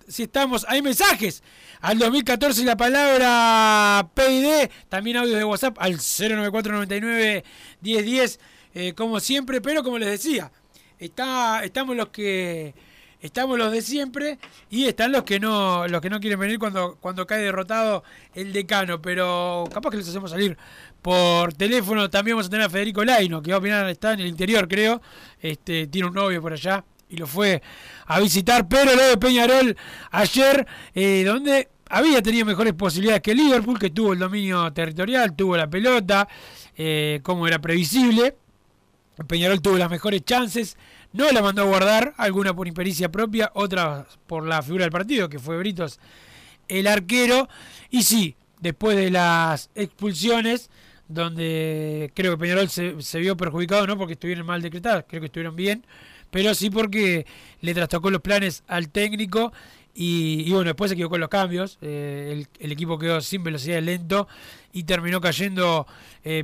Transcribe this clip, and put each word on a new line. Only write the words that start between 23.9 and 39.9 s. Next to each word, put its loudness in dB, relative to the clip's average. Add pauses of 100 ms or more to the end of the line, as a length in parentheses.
en -6
el -4
interior, 0
creo, 2 (400)
este, -6
tiene -2
un -6
novio 0
por -6
allá -4 (240)
y -12
lo -8
fue 0 (440)
a 2
visitar, 4
pero 6
lo 8
de 6
Peñarol 4 (360)
ayer, 4 (300)
eh, 4
donde 2 (220)
había 4
tenido 2
mejores 0
posibilidades 2
que 0
Liverpool, 4
que -2
tuvo 2
el -2
dominio -2
territorial, 0
tuvo 0
la 0
pelota, 2 (480)
eh, -2
como -2
era 2
previsible. 2 (920)
Peñarol 2
tuvo 4
las 2